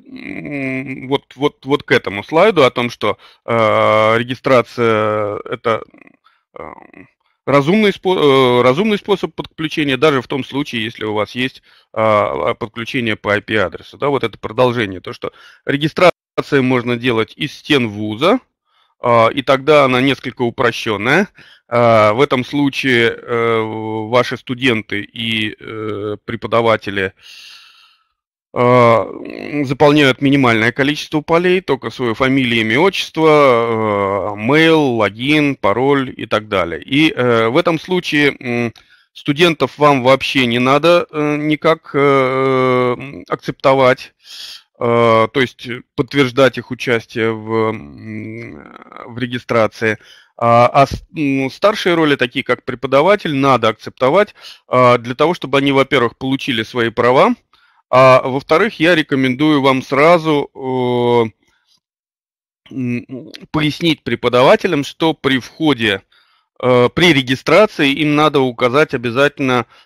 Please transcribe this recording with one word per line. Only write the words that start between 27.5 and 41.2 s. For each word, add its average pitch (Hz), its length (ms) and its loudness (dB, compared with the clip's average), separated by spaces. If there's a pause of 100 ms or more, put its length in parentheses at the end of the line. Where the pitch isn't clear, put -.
э, 123 1120 0
заполняют 143 560 2
минимальное 123 500 2
количество 147 500 -4
полей, 180 400 0
только 131 300 -6
свою 117 240 -4
фамилию, 127 460 0
имя, 110 180 0
отчество, 117 1500 0
э, 104 40 -12
мейл, 156 440 2 (160)
логин, 131 580 0
пароль 127 640 -2
и - 80 -10
так 107 240 -4
далее. 85 340 -4
И, 147 320 0
э, 117 340 0
в 131 80 -2
этом 170 220 0
случае, 151 600 -2
м, 120 340 -6 (400)
студентов 147 640 -2
вам 143 260 4
вообще 131 440 2
не 117 120 0
надо, 151 520 2
э, 151 260 -4